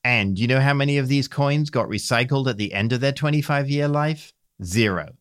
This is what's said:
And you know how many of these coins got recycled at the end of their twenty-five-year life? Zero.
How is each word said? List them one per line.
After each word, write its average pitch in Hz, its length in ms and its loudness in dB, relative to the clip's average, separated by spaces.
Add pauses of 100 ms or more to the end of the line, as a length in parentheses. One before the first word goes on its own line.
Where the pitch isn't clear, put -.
And 104 380 2
you 117 80 0
know 131 140 4
how 139 120 4
many 143 240 0
of 131 120 0
these 139 180 2
coins 143 420 0
got 123 200 -2
recycled 127 600 0
at 113 80 -4
the 101 160 -4
end 110 200 0
of 123 80 -2
their 135 100 2
twenty-five-year 143 800 0
life? 151 440 -4 (300)
Zero. 92 580 0